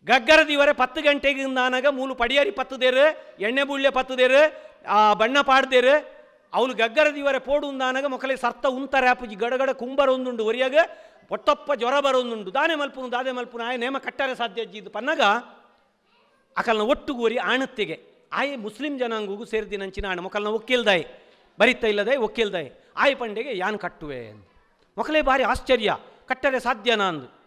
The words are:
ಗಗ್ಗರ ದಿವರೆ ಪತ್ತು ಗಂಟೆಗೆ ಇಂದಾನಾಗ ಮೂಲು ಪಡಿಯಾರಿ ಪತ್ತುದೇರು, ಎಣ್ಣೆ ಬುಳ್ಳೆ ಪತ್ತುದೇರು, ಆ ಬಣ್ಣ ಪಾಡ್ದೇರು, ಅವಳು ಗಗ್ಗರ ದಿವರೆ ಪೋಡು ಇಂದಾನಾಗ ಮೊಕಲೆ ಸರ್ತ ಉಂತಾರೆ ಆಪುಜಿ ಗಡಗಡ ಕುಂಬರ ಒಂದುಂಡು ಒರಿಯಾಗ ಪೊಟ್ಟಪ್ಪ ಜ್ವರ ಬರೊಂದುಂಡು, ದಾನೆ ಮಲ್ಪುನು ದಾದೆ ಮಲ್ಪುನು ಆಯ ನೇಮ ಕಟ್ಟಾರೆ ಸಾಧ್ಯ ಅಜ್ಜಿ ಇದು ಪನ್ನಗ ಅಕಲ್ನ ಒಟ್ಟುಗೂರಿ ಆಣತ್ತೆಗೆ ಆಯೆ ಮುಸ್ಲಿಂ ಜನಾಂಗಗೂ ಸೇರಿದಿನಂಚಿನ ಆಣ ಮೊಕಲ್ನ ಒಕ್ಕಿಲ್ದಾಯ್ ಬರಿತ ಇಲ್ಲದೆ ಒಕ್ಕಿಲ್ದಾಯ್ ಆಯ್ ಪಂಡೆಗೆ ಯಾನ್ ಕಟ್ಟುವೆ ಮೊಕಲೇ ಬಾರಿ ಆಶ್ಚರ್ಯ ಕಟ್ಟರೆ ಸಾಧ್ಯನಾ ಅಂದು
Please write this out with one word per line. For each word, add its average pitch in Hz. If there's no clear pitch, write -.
ಗಗ್ಗರ 262
ದಿವರೆ 285
ಪತ್ತು 269
ಗಂಟೆಗೆ 285
ಇಂದಾನಾಗ 254
ಮೂಲು 269
ಪಡಿಯಾರಿ 277
ಪತ್ತುದೇರು, 262
ಎಣ್ಣೆ 247
ಬುಳ್ಳೆ 277
ಪತ್ತುದೇರು, 262
ಆ 202
ಬಣ್ಣ 226
ಪಾಡ್ದೇರು, 262
ಅವಳು 240
ಗಗ್ಗರ 226
ದಿವರೆ 277
ಪೋಡು 285
ಇಂದಾನಾಗ 262
ಮೊಕಲೆ 262
ಸರ್ತ 240
ಉಂತಾರೆ 262
ಆಪುಜಿ 247
ಗಡಗಡ 254
ಕುಂಬರ 262
ಒಂದುಂಡು 254
ಒರಿಯಾಗ 254
ಪೊಟ್ಟಪ್ಪ 294
ಜ್ವರ 240
ಬರೊಂದುಂಡು, 240
ದಾನೆ 311
ಮಲ್ಪುನು 277
ದಾದೆ 254
ಮಲ್ಪುನು 240
ಆಯ 247
ನೇಮ 262
ಕಟ್ಟಾರೆ 262
ಸಾಧ್ಯ 233
ಅಜ್ಜಿ 208
ಇದು 196
ಪನ್ನಗ 269
ಅಕಲ್ನ 220
ಒಟ್ಟುಗೂರಿ 240
ಆಣತ್ತೆಗೆ 208
ಆಯೆ 269
ಮುಸ್ಲಿಂ 247
ಜನಾಂಗಗೂ 220
ಸೇರಿದಿನಂಚಿನ 202
ಆಣ 180
ಮೊಕಲ್ನ 202
ಒಕ್ಕಿಲ್ದಾಯ್ 214
ಬರಿತ 240
ಇಲ್ಲದೆ 208
ಒಕ್ಕಿಲ್ದಾಯ್ 208
ಆಯ್ 262
ಪಂಡೆಗೆ 233
ಯಾನ್ 202
ಕಟ್ಟುವೆ 151
ಮೊಕಲೇ 302
ಬಾರಿ 269
ಆಶ್ಚರ್ಯ 220
ಕಟ್ಟರೆ 262
ಸಾಧ್ಯನಾ 220
ಅಂದು 143